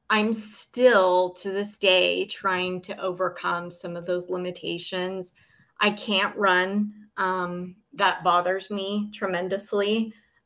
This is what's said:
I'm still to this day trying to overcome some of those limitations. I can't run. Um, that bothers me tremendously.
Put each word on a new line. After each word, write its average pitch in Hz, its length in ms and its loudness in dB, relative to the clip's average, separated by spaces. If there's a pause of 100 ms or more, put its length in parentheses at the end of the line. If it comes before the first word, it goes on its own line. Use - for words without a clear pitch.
(100)
I'm 214 220 2
still 190 1000 4
to 196 160 -6
this 202 280 -4
day 185 480 4
trying 180 560 -2
to - 180 -10
overcome 175 720 -4
some 175 260 -8
of 170 100 -10
those 180 220 -2
limitations. 180 1040 -6 (460)
I 208 100 4
can't 202 460 -2
run. 196 560 2 (240)
Um, 180 600 -4 (180)
that 185 280 0
bothers 180 480 2
me 208 420 -4
tremendously. 202 1000 0 (340)